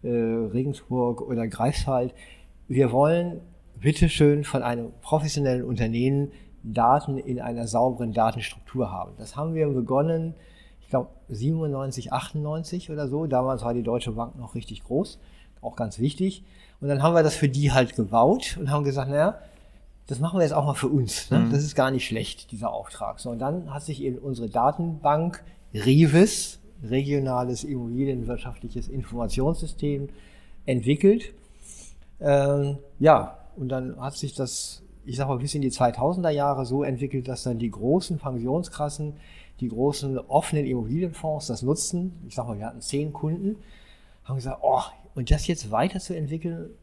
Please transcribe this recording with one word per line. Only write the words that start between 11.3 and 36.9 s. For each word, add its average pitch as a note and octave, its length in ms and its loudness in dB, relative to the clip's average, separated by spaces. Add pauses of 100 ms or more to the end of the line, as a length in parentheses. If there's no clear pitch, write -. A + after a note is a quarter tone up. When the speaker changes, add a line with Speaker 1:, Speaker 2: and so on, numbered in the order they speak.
Speaker 1:
achtundneunzig D3+ 800 -6
oder D3 180 -4
so. D3+ 200 -2
Damals B2+ 360 0
war A#2+ 120 -2
die A#2+ 80 -2
Deutsche A#2 300 -2
Bank A#2 240 -8
noch A#2 180 -12
richtig - 280 -10
groß, - 360 -4 (420)
auch A#2 140 -10
ganz G#2+ 240 -6
wichtig. D#3+ 440 0 (380)
Und C#3+ 60 -4
dann C#3 160 2
haben E3 100 6
wir E3 100 8
das D3+ 120 4
für D3 120 2
die C#3 240 4
halt B2+ 240 4
gebaut A#2+ 640 4
und C#3 120 -2
haben D3 120 2
gesagt, C3+ 260 -2
naja, D#3 280 2 (680)
das B2 120 -6
machen F3 200 0
wir F3 40 6
jetzt D3 100 2
auch D3 120 2
mal C#3+ 80 0
für C3 160 0
uns, C3 420 0
ne? - 80 6
Speaker 2:
Mhm. A#2 120 4
Speaker 1:
Das C#3+ 80 4
ist D3 140 -4
gar C3 160 4
nicht C3 160 0
schlecht, - 460 -6
dieser A2 220 -6
Auftrag. - 460 -8
So, B2+ 100 -10
und A#2 100 -8
dann D3+ 340 -4
hat C#3+ 100 -10
sich C#3 200 -8
eben B2+ 140 -2
unsere A#2 320 -6
Datenbank D3+ 920 0 (320)
Rivis, D3 840 6 (240)
regionales B2+ 800 0
immobilienwirtschaftliches B2 1300 -4
Informationssystem, C#3 1200 -2 (560)
entwickelt. F#3 680 4 (840)
Ähm, C#3+ 600 2 (200)
ja, C#3+ 380 6 (180)
und C3 140 -6
dann B2+ 320 -6
hat C#3 140 -8
sich C3+ 180 -6
das, - 500 -8 (220)
ich B2 100 -10
sag C3+ 140 -2
mal, C3 80 0
bis C#3 180 -4
in D3 60 -2
die B2+ 100 2
zweitausender D3 600 2
Jahre C#3+ 340 0
so C3 180 0
entwickelt, C3+ 460 -4